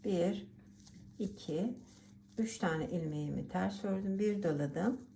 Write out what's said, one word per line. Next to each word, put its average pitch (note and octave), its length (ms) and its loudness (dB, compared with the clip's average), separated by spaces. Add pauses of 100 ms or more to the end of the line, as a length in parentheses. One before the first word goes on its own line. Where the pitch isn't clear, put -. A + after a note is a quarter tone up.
Bir, F#3 420 2 (720)
iki, G3 560 -2 (640)
üç A3+ 200 0
tane D#3+ 300 2
ilmeğimi D3+ 600 0
ters F#3+ 360 0
ördüm, F#3+ 340 0
bir G#3 240 2
doladım. D#3 580 2 (160)